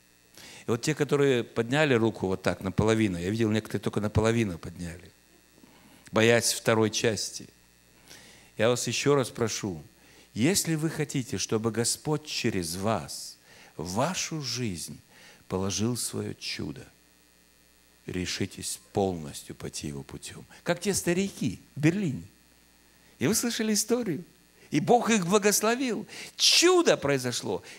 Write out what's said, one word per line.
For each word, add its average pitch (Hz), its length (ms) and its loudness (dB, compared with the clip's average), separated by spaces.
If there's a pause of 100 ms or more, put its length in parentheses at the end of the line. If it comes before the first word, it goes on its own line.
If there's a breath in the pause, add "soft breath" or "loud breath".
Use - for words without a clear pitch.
(680 loud breath)
И - 40 -2
вот 123 120 0
те, 156 120 0
которые 139 500 4
подняли 131 500 2
руку 110 320 2
вот 95 160 -2
так, - 180 0
наполовину, 104 580 2
я 90 120 -2
видел, 110 200 2
некоторые 107 300 -2
только - 200 -4
наполовину 107 580 0
подняли, 85 520 -12 (1000 loud breath)
боясь 117 420 6
второй 110 380 2
части. - 580 -4 (1080 loud breath)
Я 110 120 4
вас 120 180 0
еще 139 280 2
раз 135 160 2
прошу, 104 520 -4 (520 loud breath)
если 160 400 0
вы 156 160 -2
хотите, 139 480 -4
чтобы 113 320 -2
Господь 117 560 -2
через 90 500 -4
вас 95 640 -6 (380 loud breath)
в 87 180 -8
вашу 160 480 -4
жизнь 113 580 -6 (480 loud breath)
положил 98 480 -2
свое 104 380 -6
чудо, - 520 -10 (1200)
решитесь - 720 -6 (140)
полностью 85 600 -4
пойти 76 340 -10
Его 71 140 -8
путем. - 420 -14 (180 loud breath)
Как 170 180 -2
те 202 120 -2
старики 175 680 -2 (140)
в 139 60 -10
Берлине. 151 440 0 (920 soft breath)
И 113 80 0
вы 196 80 2
слышали 226 380 0
историю. 208 520 0 (460 loud breath)
И 156 100 2
Бог 208 280 4
их 208 180 4
благословил. 214 800 2 (300 loud breath)
Чудо 330 640 6
произошло. 123 640 -2 (160 loud breath)